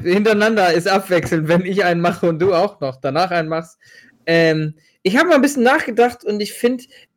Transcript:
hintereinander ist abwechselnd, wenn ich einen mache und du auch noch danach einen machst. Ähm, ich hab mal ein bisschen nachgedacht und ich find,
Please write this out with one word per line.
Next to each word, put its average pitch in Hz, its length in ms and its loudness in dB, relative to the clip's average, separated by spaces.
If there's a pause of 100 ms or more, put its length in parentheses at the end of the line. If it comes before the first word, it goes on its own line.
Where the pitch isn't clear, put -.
hintereinander 208 720 2
ist 170 160 0
abwechselnd, 180 580 0
wenn 175 180 2
ich 190 200 -2
einen 170 160 0
mache 170 260 -2
und 165 120 -2
du 190 140 0
auch 196 280 -2
noch 131 180 -8
danach 151 320 -2
einen 170 160 -2
machst. 160 300 -8 (480)
Ähm, 160 480 2 (300)
ich 190 140 0
hab 320 100 2
mal 339 80 4
ein 269 60 4
bisschen 277 220 0
nachgedacht 240 600 0
und 208 160 -4
ich 208 120 -8
find, 247 340 -4 (280)